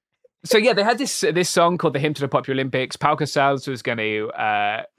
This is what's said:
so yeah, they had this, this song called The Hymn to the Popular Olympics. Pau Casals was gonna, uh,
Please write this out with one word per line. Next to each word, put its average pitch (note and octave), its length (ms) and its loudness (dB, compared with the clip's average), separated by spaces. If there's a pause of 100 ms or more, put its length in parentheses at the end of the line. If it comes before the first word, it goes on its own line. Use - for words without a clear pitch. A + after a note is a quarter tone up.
(440)
so A3 140 2
yeah, A3+ 140 6
they G3+ 120 2
had A3+ 140 2
this, C4 220 -4
this E3 300 0
song F3 280 4
called D#3 160 0
The D3 40 -2
Hymn D3+ 160 0
to C#3 60 -10
the C#3 80 -2
Popular C3+ 280 -2
Olympics. C3 400 -2
Pau D3 200 0
Casals C#3 500 0
was C3 160 -8
gonna, G#2+ 460 -2
uh, G#2 560 -2 (140)